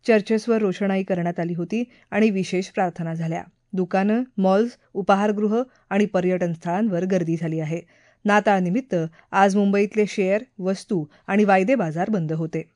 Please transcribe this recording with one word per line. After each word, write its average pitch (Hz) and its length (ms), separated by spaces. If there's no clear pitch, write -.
चर्चेसवर 220 520
रोषणाई 190 440
करण्यात 175 380
आली 170 140
होती 175 300
आणि 214 200
विशेष 190 360
प्रार्थना 170 480
झाल्या. 165 300
दुकानं, 196 500
मॉल्स, 196 320
उपाहारगृह 208 680
आणि 208 160
पर्यटन 180 460
स्थळांवर 175 520
गर्दी 170 320
झाली 160 240
आहे. 160 200
नाताळनिमित्त 208 680
आज 196 240
मुंबईतले 202 520
शेअर, 202 340
वस्तू 185 460
आणि 208 180
वायदे 196 300
बाजार 180 360
बंद 165 220
होते. 160 300